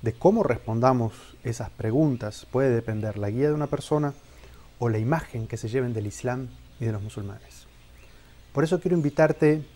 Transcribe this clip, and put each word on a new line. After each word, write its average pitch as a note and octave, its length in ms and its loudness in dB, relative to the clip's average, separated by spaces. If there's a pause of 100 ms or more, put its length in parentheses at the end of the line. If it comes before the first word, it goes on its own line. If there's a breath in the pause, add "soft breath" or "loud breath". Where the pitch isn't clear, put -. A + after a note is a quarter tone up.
De A2+ 100 0
cómo G#3+ 300 4
respondamos A#2 1000 0
esas A2+ 260 -6
preguntas A#2 800 -2
puede C3 240 2
depender G#2+ 420 -4
la G#2 140 -2
guía C3 180 0
de D3+ 60 0
una D3 140 -2
persona D3 460 -2 (680 loud breath)
o A#2+ 80 2
la A2 100 2
imagen A#2+ 480 -2
que A#2 100 -8
se A2+ 120 -8
lleven B2 240 -2
del G#2+ 140 -4
Islam B2 420 -6 (320)
y A#2 60 -2
de A2+ 60 -2
los G#2 100 -6
musulmanes. G2+ 640 -12 (840 soft breath)
Por C#3+ 120 2
eso E3 160 2
quiero F3+ 160 2
invitarte D3+ 680 4 (140)